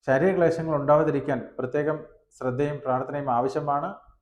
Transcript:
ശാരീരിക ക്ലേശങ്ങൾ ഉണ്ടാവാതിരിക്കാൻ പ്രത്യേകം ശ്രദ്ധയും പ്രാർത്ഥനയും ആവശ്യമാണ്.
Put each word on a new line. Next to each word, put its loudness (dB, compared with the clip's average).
ശാരീരിക 4
ക്ലേശങ്ങൾ 2
ഉണ്ടാവാതിരിക്കാൻ 2
പ്രത്യേകം -2
ശ്രദ്ധയും -2
പ്രാർത്ഥനയും -2
ആവശ്യമാണ്. -2